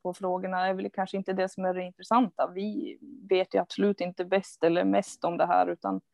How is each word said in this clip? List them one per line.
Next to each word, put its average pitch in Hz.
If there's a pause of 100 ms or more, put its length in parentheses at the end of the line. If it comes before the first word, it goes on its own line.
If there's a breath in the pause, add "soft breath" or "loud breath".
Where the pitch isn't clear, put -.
på 180
frågorna 185
är 190
väl 196
kanske 196
inte 190
det 190
som 185
är 185
det 180
intressanta. 190
Vi 190 (320)
vet 185
ju 196
absolut 196
inte 180
bäst 190
eller 170
mest 196
om 170
det 170
här, 180
utan 190 (120)